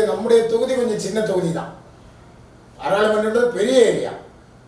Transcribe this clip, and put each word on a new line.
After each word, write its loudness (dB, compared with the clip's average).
நம்முடைய 2
தொகுதி 0
கொஞ்சம் -2
சின்ன -4
தொகுதி -2
தான். -8
பாராளுமன்றம்ன்றது 0
பெரிய 2
ஏரியா. 2